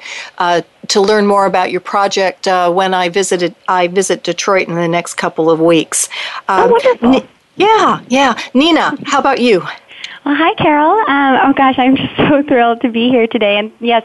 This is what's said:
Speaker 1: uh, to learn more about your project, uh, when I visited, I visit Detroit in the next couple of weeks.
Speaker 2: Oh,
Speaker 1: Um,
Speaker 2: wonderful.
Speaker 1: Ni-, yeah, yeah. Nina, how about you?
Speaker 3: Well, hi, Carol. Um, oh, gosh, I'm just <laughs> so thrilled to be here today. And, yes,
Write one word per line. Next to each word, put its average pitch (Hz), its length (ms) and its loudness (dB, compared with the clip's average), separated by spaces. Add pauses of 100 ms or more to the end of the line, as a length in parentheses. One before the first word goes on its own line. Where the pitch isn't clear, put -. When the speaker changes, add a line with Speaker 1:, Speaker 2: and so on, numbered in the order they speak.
(380)
Speaker 1:
uh, 175 240 0 (260)
to 214 120 0
learn 208 260 2
more 202 200 2
about 185 260 -2
your 180 80 -4
project, 196 680 -2
uh, 180 240 2
when 190 240 0
I 180 140 0
visited, 180 480 -2 (100)
I 180 220 0
visit 185 340 -2
Detroit - 460 -2
in 165 80 -4
the 170 100 -2
next 170 280 -4
couple 165 360 -2
of 160 80 2
weeks. 165 500 0 (400)
Speaker 2:
Oh, 392 160 0
Speaker 1:
Um, 494 60 2
Speaker 2:
wonderful. 466 400 2
Speaker 1:
Ni-, 262 180 0 (280)
yeah, 359 520 2
yeah. 254 300 0 (160)
Nina, 277 500 2
how 285 140 0
about 262 220 0
you? 226 200 4 (640)
Speaker 3:
Well, 285 120 0
hi, 330 180 0
Carol. 311 420 2 (120)
Um, 277 420 2
oh, - 40 2
gosh, 269 220 2
I'm 262 200 2
just 262 200 -6
<laughs> - 120 0
so 285 160 2
thrilled 233 380 2
to 254 60 0
be 226 200 0
here 247 180 2
today. 208 320 0
And, 220 220 -6
yes, 233 240 0